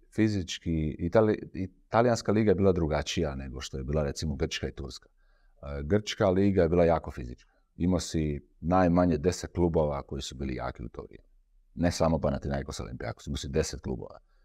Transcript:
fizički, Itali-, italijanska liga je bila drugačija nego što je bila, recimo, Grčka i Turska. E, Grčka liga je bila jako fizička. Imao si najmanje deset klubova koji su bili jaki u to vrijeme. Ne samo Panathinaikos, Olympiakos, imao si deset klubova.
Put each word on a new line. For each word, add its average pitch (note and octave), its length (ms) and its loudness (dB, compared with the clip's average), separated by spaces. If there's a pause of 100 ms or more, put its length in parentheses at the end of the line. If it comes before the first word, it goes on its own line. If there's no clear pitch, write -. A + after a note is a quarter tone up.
(100)
fizički, F2 880 -2
Itali-, G#2+ 540 2
italijanska A2+ 800 0
liga G#2+ 180 4
je F#2 40 6
bila F#2+ 180 4
drugačija D2+ 640 -2
nego C2 260 -10
što - 180 -10
je C2 60 -8
bila, D2+ 180 0
recimo, C#2+ 340 -4
Grčka D#2 320 -4
i - 40 -8
Turska. - 360 -14
E, - 720 -14
Grčka G2+ 480 0
liga F#2+ 320 4
je E2 60 4
bila F2 160 4
jako D#2+ 260 2
fizička. B1 420 -14 (240)
Imao F2 240 2
si D2+ 480 -4 (120)
najmanje F2 580 4
deset F2 340 -2
klubova D#2+ 500 0
koji C#2 200 -10
su - 120 -12
bili C2 200 -6
jaki B1 300 -8
u A#1 40 -10
to - 140 -12
vrijeme. - 260 -20 (460)
Ne E2+ 160 0
samo D#2+ 280 2
Panathinaikos, C#2 640 -4
Olympiakos, A#1+ 460 -10
imao C#2 100 -4
si C#2 120 -8
deset C#2+ 320 -2
klubova. A1 380 -8 (260)